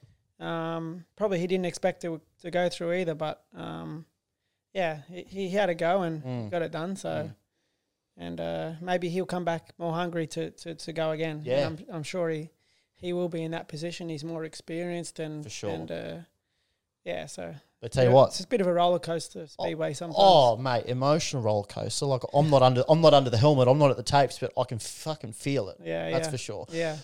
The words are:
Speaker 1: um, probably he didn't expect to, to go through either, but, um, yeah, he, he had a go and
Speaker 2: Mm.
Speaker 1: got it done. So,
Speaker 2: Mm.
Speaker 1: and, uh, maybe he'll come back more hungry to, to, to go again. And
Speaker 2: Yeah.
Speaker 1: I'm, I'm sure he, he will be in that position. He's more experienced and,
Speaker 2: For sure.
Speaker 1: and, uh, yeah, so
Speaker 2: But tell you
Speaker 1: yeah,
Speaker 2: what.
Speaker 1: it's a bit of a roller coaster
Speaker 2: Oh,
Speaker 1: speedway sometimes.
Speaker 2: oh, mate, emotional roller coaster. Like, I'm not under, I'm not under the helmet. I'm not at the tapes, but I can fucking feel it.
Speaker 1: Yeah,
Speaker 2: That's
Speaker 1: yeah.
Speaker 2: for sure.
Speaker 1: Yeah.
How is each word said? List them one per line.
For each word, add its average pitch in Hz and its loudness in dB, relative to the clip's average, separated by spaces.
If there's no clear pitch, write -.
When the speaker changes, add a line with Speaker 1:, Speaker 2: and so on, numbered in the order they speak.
Speaker 1:
um, 165 -6
probably 196 0
he 180 -2
didn't 185 0
expect 175 -4
to, 165 -6
to 175 -12
go 175 0
through 170 -4
either, 175 -2
but, 151 -6
um, 165 -12
yeah, 160 -4
he, 180 -14
he 190 -6
had 196 2
a 170 0
go 170 2
and 160 -4
Speaker 2:
Mm. 123 -6
Speaker 1:
got 175 -2
it 160 -4
done. 170 -6
So, 170 -8
Speaker 2:
Mm. 156 -6
Speaker 1:
and, 170 -10
uh, 165 -6
maybe 180 -2
he'll 175 -4
come 180 -4
back 165 -4
more 170 -4
hungry 170 -4
to, 165 -8
to, 165 -14
to - -12
go 160 -2
again. 156 -4
And 151 -12
Speaker 2:
Yeah. 139 2
Speaker 1:
I'm, 160 -6
I'm 165 -8
sure 170 -4
he, 156 -6
he 180 -8
will 175 -2
be 165 -6
in 160 -4
that - -8
position. 170 -8
He's 151 -8
more 165 -8
experienced 170 -8
and, 156 -8
Speaker 2:
For - -14
sure. - -8
Speaker 1:
and, 165 -6
uh, - -8
yeah, 160 -8
so 165 -12
Speaker 2:
But 117 -10
tell 127 4
you 123 6
Speaker 1:
yeah, 123 8
Speaker 2:
what. 131 10
Speaker 1:
it's - -8
a 185 -12
bit 240 0
of 185 0
a 180 2
roller 175 4
coaster 170 -8
Speaker 2:
Oh, 185 -6
Speaker 1:
speedway 160 -4
sometimes. 165 -8
Speaker 2:
oh, 151 10
mate, 123 -2
emotional 135 0
roller 107 0
coaster. - -6
Like, 131 0
I'm 151 4
not 135 8
under, 127 8
I'm 156 8
not 151 10
under 135 6
the 113 2
helmet. 131 6
I'm 139 6
not 147 6
at 120 0
the - -6
tapes, 143 2
but 120 -6
I 127 2
can 117 -6
fucking - -10
feel 120 -2
it. - -16
Speaker 1:
Yeah, 165 -4
Speaker 2:
That's 165 0
Speaker 1:
yeah. 156 -4
Speaker 2:
for 139 -4
sure. 110 -10
Speaker 1:
Yeah. 165 -4